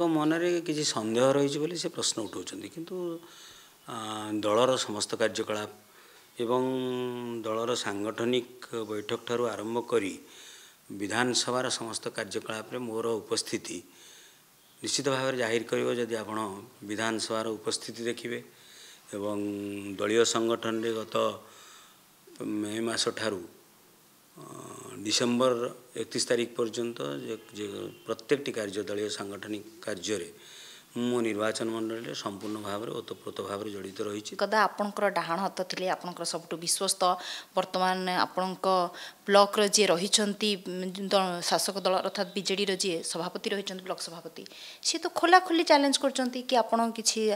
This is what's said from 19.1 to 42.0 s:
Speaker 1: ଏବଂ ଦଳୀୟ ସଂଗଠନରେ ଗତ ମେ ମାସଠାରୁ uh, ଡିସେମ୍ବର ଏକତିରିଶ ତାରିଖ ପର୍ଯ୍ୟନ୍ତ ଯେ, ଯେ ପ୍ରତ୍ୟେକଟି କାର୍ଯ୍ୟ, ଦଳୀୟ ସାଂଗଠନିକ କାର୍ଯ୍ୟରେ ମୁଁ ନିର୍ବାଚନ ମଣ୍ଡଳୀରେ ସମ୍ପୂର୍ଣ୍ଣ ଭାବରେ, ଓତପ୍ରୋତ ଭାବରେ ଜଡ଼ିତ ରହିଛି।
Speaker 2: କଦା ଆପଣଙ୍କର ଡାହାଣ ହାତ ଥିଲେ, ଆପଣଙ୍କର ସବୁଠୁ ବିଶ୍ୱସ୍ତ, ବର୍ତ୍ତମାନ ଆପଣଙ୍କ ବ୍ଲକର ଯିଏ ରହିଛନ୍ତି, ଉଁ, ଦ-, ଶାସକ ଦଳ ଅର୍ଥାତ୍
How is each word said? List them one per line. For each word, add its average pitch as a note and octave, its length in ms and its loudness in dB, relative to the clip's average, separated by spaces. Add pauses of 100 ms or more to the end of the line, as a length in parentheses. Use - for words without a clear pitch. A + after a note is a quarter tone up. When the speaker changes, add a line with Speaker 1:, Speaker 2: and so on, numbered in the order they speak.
Speaker 1:
ଏବଂ G#2 240 -4 (580)
ଦଳୀୟ G#2+ 300 4
ସଂଗଠନରେ A2+ 680 0
ଗତ A2 220 -4 (1300)
ମେ G#2+ 380 -4
ମାସଠାରୁ A2 600 -2 (1000)
uh, - 560 -14 (100)
ଡିସେମ୍ବର A#2+ 640 4 (260)
ଏକତିରିଶ - 340 -2
ତାରିଖ A#2+ 260 2
ପର୍ଯ୍ୟନ୍ତ A#2 460 -2 (200)
ଯେ, A#2+ 160 -6 (180)
ଯେ G#2 120 -6 (360)
ପ୍ରତ୍ୟେକଟି C3+ 500 0
କାର୍ଯ୍ୟ, G#2 320 -4
ଦଳୀୟ G#2 260 -2
ସାଂଗଠନିକ G2+ 560 -8 (140)
କାର୍ଯ୍ୟରେ F#2 500 -4 (680)
ମୁଁ A#2+ 260 2
ନିର୍ବାଚନ A2 460 0
ମଣ୍ଡଳୀରେ A2+ 480 -4
ସମ୍ପୂର୍ଣ୍ଣ G#2 480 -6
ଭାବରେ, G#2 280 -6
ଓତପ୍ରୋତ - 520 -10
ଭାବରେ G2+ 280 -6
ଜଡ଼ିତ G2 360 -8
ରହିଛି। G#2 280 -8
Speaker 2:
କଦା G3+ 280 0
ଆପଣଙ୍କର G3+ 480 0
ଡାହାଣ E3+ 280 -2
ହାତ F#3+ 280 -2
ଥିଲେ, F3+ 240 -4
ଆପଣଙ୍କର E3+ 320 -6
ସବୁଠୁ E3 320 -4
ବିଶ୍ୱସ୍ତ, F#3 480 0 (480)
ବର୍ତ୍ତମାନ F#3 640 2
ଆପଣଙ୍କ F#3 500 0 (600)
ବ୍ଲକର G3+ 400 10
ଯିଏ G3+ 200 6
ରହିଛନ୍ତି, G3+ 680 2
ଉଁ, F#3 560 -4
ଦ-, F#3 320 4
ଶାସକ F#3 400 2
ଦଳ F#3 160 4
ଅର୍ଥାତ୍ F#3+ 320 -2